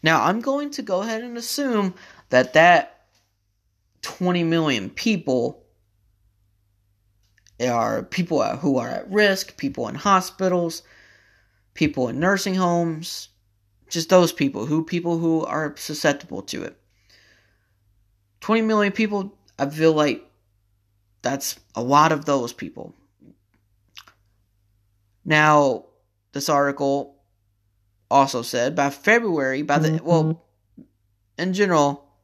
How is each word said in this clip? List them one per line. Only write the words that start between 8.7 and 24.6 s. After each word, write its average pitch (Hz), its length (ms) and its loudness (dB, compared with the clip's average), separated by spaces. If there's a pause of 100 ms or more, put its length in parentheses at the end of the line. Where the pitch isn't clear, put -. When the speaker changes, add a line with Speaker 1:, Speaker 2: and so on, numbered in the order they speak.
Speaker 1:
are - 100 -6
at - 220 -8
risk, 196 460 0
people 127 300 -6
in - 80 -8
hospitals, 180 880 0 (920)
people 143 340 -2
in 113 100 -6
nursing 185 380 0
homes, 170 720 -2 (600)
just 160 200 -6
those 180 240 6
people, 127 340 -2
who, 156 180 -2
people 170 340 -4
who 165 260 0
are 147 320 -6
susceptible - 640 -4
to - 220 -10
it. - 120 -14 (1600)
Twenty 226 220 0
million 208 300 0
people, 202 460 -4 (200)
I 139 120 -4
feel 156 220 2
like 151 360 0 (920)
that's - 380 -6 (160)
a 113 60 -6
lot 147 280 4
of 156 140 -2
those 131 280 -2
people. - 440 -16 (2250)